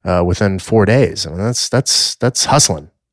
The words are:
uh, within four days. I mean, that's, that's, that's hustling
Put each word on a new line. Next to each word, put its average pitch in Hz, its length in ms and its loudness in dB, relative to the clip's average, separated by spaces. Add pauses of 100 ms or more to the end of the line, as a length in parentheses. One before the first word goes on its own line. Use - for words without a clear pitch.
uh, 90 220 0
within 95 320 0
four 110 260 2
days. 101 440 2
I - 20 -12
mean, 85 80 -10
that's, 117 300 -4
that's, - 480 -2
that's - 300 -2
hustling 82 440 0 (220)